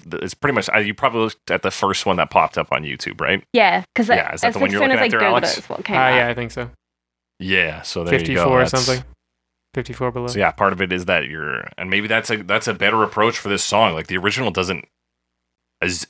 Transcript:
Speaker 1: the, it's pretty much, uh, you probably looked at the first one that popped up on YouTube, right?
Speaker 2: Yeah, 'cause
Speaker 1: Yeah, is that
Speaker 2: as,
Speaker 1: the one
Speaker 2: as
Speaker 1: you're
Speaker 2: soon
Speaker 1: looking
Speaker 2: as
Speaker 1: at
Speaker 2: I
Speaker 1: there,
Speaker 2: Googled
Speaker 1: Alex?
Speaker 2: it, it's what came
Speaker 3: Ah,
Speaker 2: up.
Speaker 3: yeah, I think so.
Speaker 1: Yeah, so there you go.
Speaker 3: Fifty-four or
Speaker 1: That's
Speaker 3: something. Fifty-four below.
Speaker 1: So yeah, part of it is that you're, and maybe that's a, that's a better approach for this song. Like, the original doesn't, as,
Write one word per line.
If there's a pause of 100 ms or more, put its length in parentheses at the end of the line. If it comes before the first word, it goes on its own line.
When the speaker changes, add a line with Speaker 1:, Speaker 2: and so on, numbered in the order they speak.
Speaker 1:
the,
it's
pretty
much,
uh,
you
probably
looked
at
the
first
one
that
popped
up
on
YouTube,
right? (100)
Speaker 2:
Yeah, (100)
'cause
Speaker 1:
Yeah,
is
that
Speaker 2:
as,
Speaker 1:
the
one
Speaker 2:
as
Speaker 1:
you're
Speaker 2:
soon
Speaker 1:
looking
Speaker 2:
as
Speaker 1:
at
Speaker 2:
I
Speaker 1:
there,
Speaker 2:
Googled (100)
Speaker 1:
Alex?
Speaker 2:
it,
it's
what
came
Speaker 3:
Ah,
Speaker 2:
up.
Speaker 3:
yeah,
I
think
so. (720)
Speaker 1:
Yeah,
so
there
you
go.
Speaker 3:
Fifty-four
or
Speaker 1:
That's
Speaker 3:
something. (720)
Fifty-four
below.
Speaker 1:
So
yeah,
part
of
it
is
that
you're,
and
maybe
that's
a,
that's
a
better
approach
for
this
song.
Like,
the
original
doesn't, (960)
as,